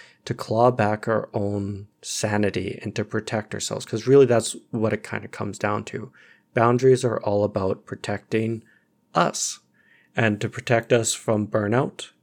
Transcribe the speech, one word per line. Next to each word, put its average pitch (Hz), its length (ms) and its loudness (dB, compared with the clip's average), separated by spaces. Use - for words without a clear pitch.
to - 80 -6
claw 117 380 2
back 107 360 0
our 110 260 0
own 101 540 -4
sanity 104 800 -2
and 101 140 -8
to 104 100 -4
protect - 480 -6
ourselves. - 320 -8
'Cause 113 220 -4
really 135 180 10
that's 113 300 0
what 110 220 -2
it 107 100 -6
kind 104 200 -8
of 110 80 -14
comes 101 260 -8
down 104 280 -4
to. - 260 -12
Boundaries 123 520 4
are 113 160 -2
all 104 220 0
about 101 420 -2
protecting 110 800 -4
us - 460 -2
and 107 260 0
to 113 80 -2
protect - 420 0
us 113 220 2
from 104 340 -2
burnout 113 600 -2